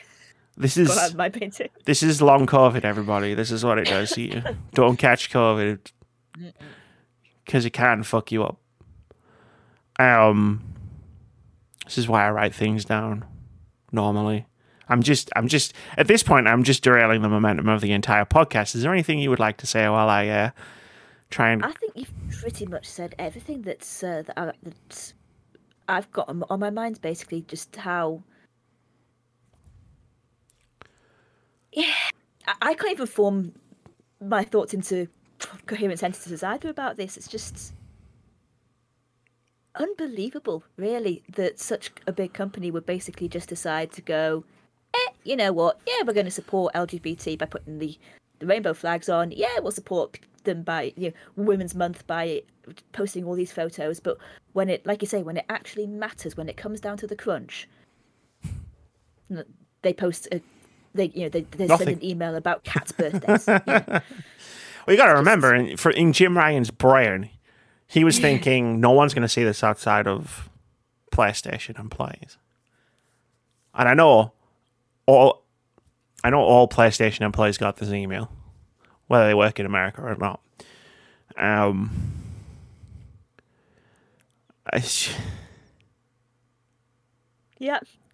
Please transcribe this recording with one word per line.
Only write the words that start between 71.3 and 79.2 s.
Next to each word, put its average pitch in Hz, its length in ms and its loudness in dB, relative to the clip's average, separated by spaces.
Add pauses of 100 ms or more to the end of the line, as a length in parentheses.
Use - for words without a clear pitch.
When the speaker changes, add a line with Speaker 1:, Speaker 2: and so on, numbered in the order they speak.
Speaker 1:
employees." - 580 -12 (1400)
And 123 140 4
I 127 60 6
know 135 380 8 (760)
all, 135 380 8 (800)
I 120 60 2
know 143 100 4
all 120 280 8
PlayStation 110 520 2
employees 104 380 0
got 101 180 -2
this 104 140 -8
email, 98 380 -6 (800)
whether 117 220 6